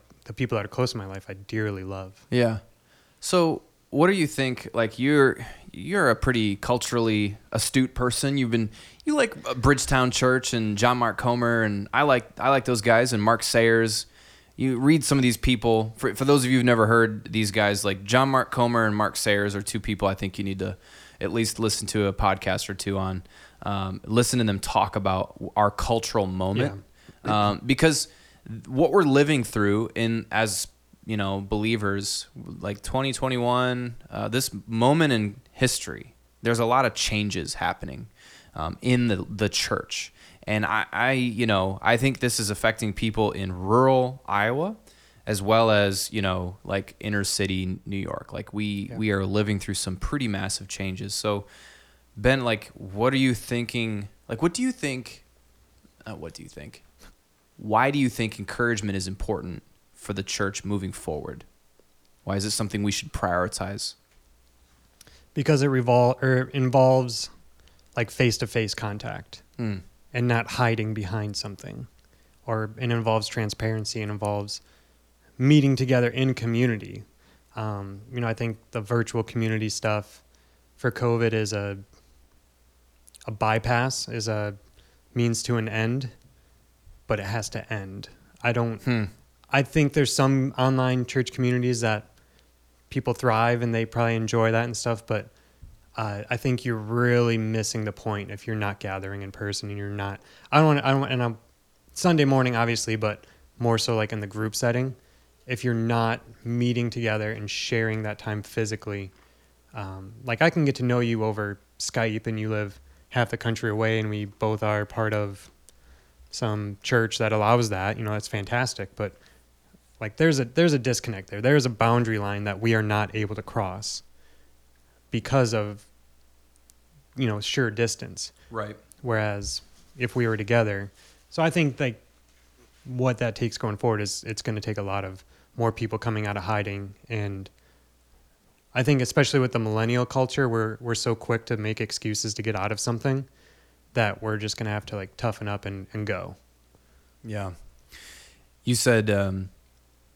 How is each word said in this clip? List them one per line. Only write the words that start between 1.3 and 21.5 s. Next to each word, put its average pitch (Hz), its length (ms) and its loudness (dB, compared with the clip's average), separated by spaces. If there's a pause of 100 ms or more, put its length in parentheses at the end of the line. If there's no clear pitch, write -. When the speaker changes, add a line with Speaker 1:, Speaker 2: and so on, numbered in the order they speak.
Speaker 1:
dearly 101 500 -4
love. 95 460 -12
Speaker 2:
Yeah. 117 280 2 (640)
So 165 420 0 (280)
what 151 160 4
do 196 80 6
you 165 120 2
think, 131 460 -4
like, 113 260 0
you're, 139 380 6 (360)
you're 156 380 0
a 110 60 4
pretty 110 400 0
culturally 113 800 0 (160)
astute 131 420 2
person. 135 440 0
You've 120 120 0
been, 113 200 0 (340)
you 302 100 0
like, 269 220 2 (100)
uh, 127 80 -4
Bridgetown 127 560 4
Church 127 440 2
and 107 240 0
John 123 200 4
Mark 113 200 0
Comer, 120 440 2
and 101 300 0
I 131 100 4
like, 131 260 4 (120)
I 131 80 2
like 135 160 4
those 120 160 0
guys 117 320 4
and 104 100 0
Mark 113 200 4
Sayers. 113 640 4 (500)
You 127 220 0
read 147 260 6
some 139 140 4
of 127 40 4
these 120 140 4
people. 113 600 2
For, 107 180 -2
for 131 100 -2
those 139 200 6
of 123 60 2
you 131 80 6
who've 120 60 2
never 117 220 6
heard 113 440 4
these 110 200 0
guys, 104 340 2
like, 98 200 -2
John 127 260 4
Mark 131 200 2
Comer 120 360 2
and 104 100 0
Mark 104 200 0
Sayers 101 380 0
are 101 80 -4
two 104 180 -6
people 98 280 -2
I 95 60 0
think 95 240 -8
you 98 60 -4
need 98 160 -6
to 95 180 -6 (420)
at 92 120 -4
least 113 260 0